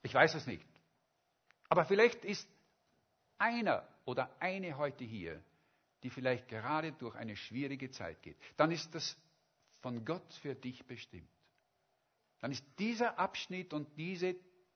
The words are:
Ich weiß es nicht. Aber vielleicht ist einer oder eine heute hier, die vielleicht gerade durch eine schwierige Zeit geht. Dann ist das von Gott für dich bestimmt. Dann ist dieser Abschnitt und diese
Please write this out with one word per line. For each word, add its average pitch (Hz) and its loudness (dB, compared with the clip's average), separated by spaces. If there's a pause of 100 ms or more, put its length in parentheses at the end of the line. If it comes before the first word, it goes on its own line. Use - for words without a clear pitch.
Ich 127 -6
weiß 160 10
es 147 -6
nicht. 95 -6 (1000)
Aber 170 6
vielleicht 196 6
ist 196 -4 (880)
einer 214 2 (180)
oder 127 0 (100)
eine 180 -2
heute 139 -2
hier, 87 -6 (640)
die 127 -6
vielleicht 127 -2
gerade 147 -2
durch 120 -10
eine 110 -8
schwierige 135 -6
Zeit 82 -10
geht. 78 -16 (180)
Dann 156 6
ist 165 -4
das - -6 (640)
von 120 -4
Gott 175 -4
für 139 -6
dich 127 -10
bestimmt. 117 -14 (1080)
Dann 131 -4
ist 131 -6 (140)
dieser 226 0
Abschnitt 185 -4
und 147 -6
diese 180 -2 (400)